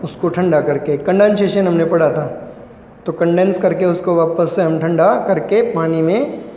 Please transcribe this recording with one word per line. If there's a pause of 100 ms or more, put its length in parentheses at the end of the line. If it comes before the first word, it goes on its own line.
उसको
ठंडा
करके।
condensation
हमने
पढ़ा
था, (800)
तो
condense
करके
उसको
वापस
से
हम
ठंडा (140)
करके (100)
पानी
में (160)